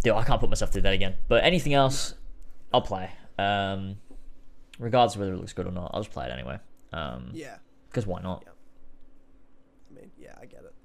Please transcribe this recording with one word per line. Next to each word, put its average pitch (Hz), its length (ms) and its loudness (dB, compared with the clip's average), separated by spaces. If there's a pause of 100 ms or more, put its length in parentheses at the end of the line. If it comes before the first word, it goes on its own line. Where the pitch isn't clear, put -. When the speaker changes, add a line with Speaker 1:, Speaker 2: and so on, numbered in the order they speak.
Speaker 1:
dude, 117 100 6
I 110 80 4
can't 120 180 6
put 113 80 6
myself - 240 4
through 98 100 4
that 98 100 6
again. 95 240 4 (120)
But 117 160 6
anything 151 300 4
else, 135 380 2
Speaker 2:
No. - 40 -12 (580)
Speaker 1:
I'll 123 80 4
play. 95 280 -6 (280)
Um, 98 580 -2 (840)
regardless 117 360 2
of 101 60 -6
whether 98 140 -2
it 87 40 -6
looks - 160 -10
good 90 120 -6
or 90 60 -8
not, 87 220 -8
I'll 104 80 -4
just - 100 -12
play 64 140 -8
it 62 40 -8
anyway. 64 280 -10 (340)
Um, 64 400 -10
Speaker 2:
Yeah. 127 260 -16 (320)
Speaker 1:
'cause 113 160 -4
why 90 160 -6
not? 92 240 -10
Speaker 2:
Yeah. - 60 -20 (1400)
I - 100 -20
mean, - 180 -20
yeah, - 220 -20
I 139 60 -20
get - 180 -20
it. - 100 -20 (100)